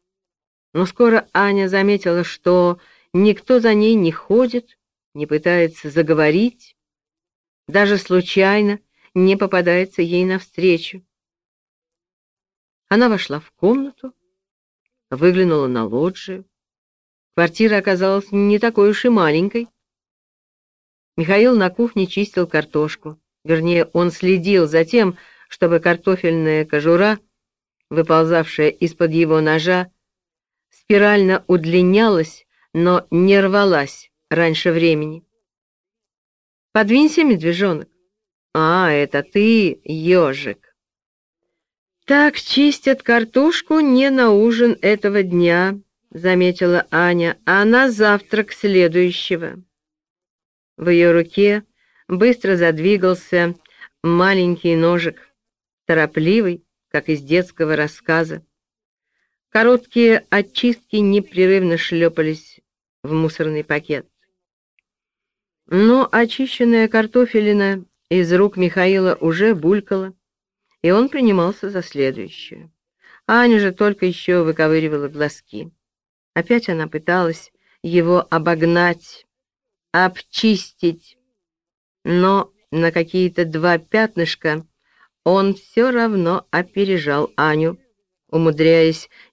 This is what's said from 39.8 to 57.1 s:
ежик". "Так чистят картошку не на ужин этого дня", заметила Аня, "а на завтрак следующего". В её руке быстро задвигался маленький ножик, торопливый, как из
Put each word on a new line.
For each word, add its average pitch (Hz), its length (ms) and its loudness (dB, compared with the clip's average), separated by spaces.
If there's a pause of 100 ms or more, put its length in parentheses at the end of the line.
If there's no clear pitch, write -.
ежик". 156 920 -2 (1300)
"Так 294 300 2
чистят 277 680 0
картошку 262 760 0
не 269 300 2
на 254 220 2
ужин 226 500 2
этого 202 420 0
дня", 175 560 0 (320)
заметила 180 800 0
Аня, 170 540 -2
"а 196 200 2
на 247 240 2
завтрак 208 600 -2
следующего". 180 1120 -2 (1120)
В 170 120 -2
её 175 220 4
руке 202 520 0 (460)
быстро 196 480 0
задвигался 175 1000 -2 (480)
маленький 175 720 0
ножик, 170 560 -2 (540)
торопливый, 170 800 0 (240)
как 147 180 -6
из 151 140 -4